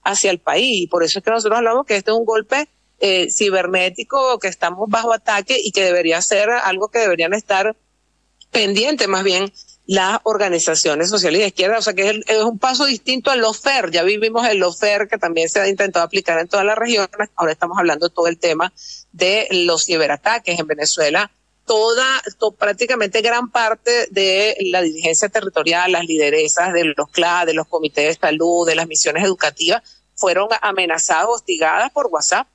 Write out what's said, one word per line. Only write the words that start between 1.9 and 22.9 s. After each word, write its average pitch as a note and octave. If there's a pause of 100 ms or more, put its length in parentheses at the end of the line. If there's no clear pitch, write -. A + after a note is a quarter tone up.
este G3
es A3
un A3+
golpe, A3+ (300)
eh, F#3
cibernético, F#3+
que G3+
estamos F3+
bajo A3+
ataque A3
y G#3
que G3
debería F3
ser G#3
algo G3+
que A#3
deberían F3
estar G#3 (760)
pendientes A3
más F#3+
bien F#3+ (360)
las F#3+
organizaciones E3+
sociales F#3
de G#3
izquierda. G3
O -
sea, G3+
que G3
es G3+
el, G#3+
es A3
un A3+
paso C4
distinto C4
al B3+
lawfare. A3
Ya E3
vivimos A3
el G#3+
lawfare, G3+
que G#3+
también E3
se G#3
ha G3
intentado G3
aplicar E3+
en E3+
todas G3+
las G#3+
regiones. G#3+
Ahora E3
estamos F3
hablando E3+
todo E3+
el E3+
tema E3+ (400)
de G3
los F3
ciberataques E3+
en D#3+
Venezuela, D#3 (340)
toda, A#3 (160)
to-, G#3+
prácticamente G#3+